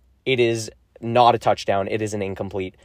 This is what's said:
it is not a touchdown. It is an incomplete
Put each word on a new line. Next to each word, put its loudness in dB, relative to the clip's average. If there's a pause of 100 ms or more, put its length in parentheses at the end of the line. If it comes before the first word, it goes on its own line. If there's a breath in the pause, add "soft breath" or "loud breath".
(240)
it 0
is 0 (300)
not 4
a 0
touchdown. -2
It -4
is -6
an -4
incomplete -8